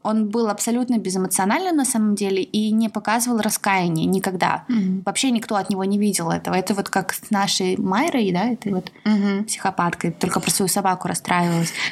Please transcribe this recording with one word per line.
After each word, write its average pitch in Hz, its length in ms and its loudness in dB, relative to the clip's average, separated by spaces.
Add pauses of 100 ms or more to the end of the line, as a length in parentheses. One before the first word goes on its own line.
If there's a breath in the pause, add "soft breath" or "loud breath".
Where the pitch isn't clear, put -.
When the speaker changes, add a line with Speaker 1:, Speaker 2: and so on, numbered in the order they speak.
Speaker 1:
Он 214 280 0
был 226 180 0
абсолютно 233 480 0
безэмоциональным 190 800 0
на 277 80 4
самом 214 300 2
деле 196 280 0
и 214 280 0
не 220 180 4
показывал 226 540 0
раскаяния 180 640 0
никогда. 185 600 0
Speaker 2:
Мгм. 190 360 0
Speaker 1:
Вообще 202 260 0
никто 226 260 -2
от 190 120 -2
него 190 160 -2
не 196 140 0
видел 185 320 0
этого. 170 240 -2
Это 185 180 0
вот 190 160 -2
как 190 240 0
с - 160 -8
нашей 196 480 0
Майрой, 208 560 0
да, 175 160 0
этой 220 240 -4
вот 185 180 -4 (140)
Speaker 2:
Мгм. 202 400 2
Speaker 1:
психопаткой, 175 680 -2
только 180 280 0
про 175 100 -2
свою 190 200 0
собаку 185 380 0
расстраивалась. 175 680 0 (180 loud breath)